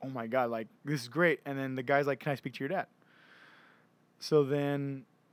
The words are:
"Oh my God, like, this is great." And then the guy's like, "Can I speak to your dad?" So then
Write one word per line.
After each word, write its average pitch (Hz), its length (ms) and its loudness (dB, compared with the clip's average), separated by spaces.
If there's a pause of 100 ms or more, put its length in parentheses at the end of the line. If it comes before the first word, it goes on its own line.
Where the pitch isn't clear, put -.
"Oh 135 60 -8
my 123 180 -6
God, 123 220 2
like, 113 200 -4 (180)
this 143 160 -2
is 120 60 -12
great." 160 360 2
And 139 140 -6
then 131 160 -4
the 131 80 -4
guy's 139 240 4
like, 139 140 0
"Can 147 120 -2
I 131 40 -2
speak 127 180 -8
to - 60 -8
your 139 100 -4
dad?" 180 160 -4 (1300)
So 151 220 6
then 143 640 -2 (280)